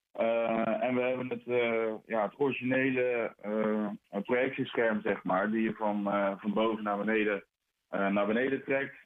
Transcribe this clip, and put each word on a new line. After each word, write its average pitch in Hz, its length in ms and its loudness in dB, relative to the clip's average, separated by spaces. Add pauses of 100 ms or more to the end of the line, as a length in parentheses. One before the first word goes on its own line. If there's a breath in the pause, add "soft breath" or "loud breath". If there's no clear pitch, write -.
(120)
Eh, 113 720 0
en 127 120 0
we 123 80 2
hebben 127 260 -2
het, 117 180 -8
eh, 117 480 2 (120)
ja, 110 160 0
het 101 180 -2
originele, 127 1000 0
eh, 107 840 -2
projectiescherm, 123 800 0
zeg 101 220 -2
maar, 95 280 0
die 113 120 2
je 110 100 0
van, 104 400 -2
eh, 101 260 2
van 104 140 -2
boven 110 320 0
naar 101 140 0
beneden, 104 460 0 (440)
eh, 98 200 0
naar 101 180 2
beneden 127 380 0
trekt. 135 420 -2